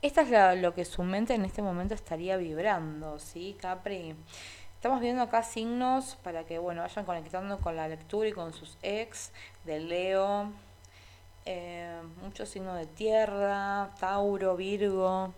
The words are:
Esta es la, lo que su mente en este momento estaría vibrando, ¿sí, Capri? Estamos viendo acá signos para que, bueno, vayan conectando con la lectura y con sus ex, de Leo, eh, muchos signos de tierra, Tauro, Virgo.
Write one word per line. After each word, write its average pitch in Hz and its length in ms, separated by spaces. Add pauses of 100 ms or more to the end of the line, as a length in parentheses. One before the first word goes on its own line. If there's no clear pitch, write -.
Esta 285 160
es 262 80
la, 196 240
lo 180 220
que 175 100
su - 160
mente 196 320
en 208 120
este 202 180
momento 190 320
estaría 180 420
vibrando, 156 800
¿sí, 190 400
Capri? 185 560 (600)
Estamos 254 260
viendo 247 220
acá 226 180
signos 247 840
para 165 220
que, 165 140
bueno, 170 240
vayan 190 220
conectando 185 520
con 170 180
la 160 120
lectura 160 420
y - 20
con 170 220
sus - 300
ex, 208 480 (320)
de 156 160
Leo, 190 720 (960)
eh, 175 540 (220)
muchos 202 280
signos 185 280
de 165 80
tierra, 202 1040 (100)
Tauro, 196 560
Virgo. 190 840